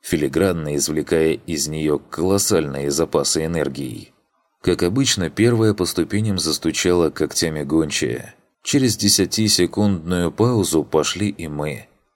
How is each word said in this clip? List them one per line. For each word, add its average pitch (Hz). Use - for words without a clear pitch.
филигранно 78
извлекая 78
из 71
неё 76
колоссальные 78
запасы 80
энергии. 69
Как 90
обычно, 101
первая 110
по 95
ступеням 98
застучала 82
когтями 78
гончая. 71
Через 131
десятисекундную 90
паузу 98
пошли 87
и 82
мы. 73